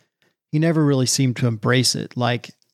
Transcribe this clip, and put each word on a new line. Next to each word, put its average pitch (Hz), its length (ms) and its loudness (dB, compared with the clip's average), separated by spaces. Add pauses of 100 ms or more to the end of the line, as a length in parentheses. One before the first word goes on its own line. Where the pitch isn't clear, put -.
(520)
he 151 80 0
never 160 260 2
really 131 220 2
seemed 127 300 0
to 127 100 0
embrace 123 480 0
it. - 200 -10
Like 120 360 -4 (220)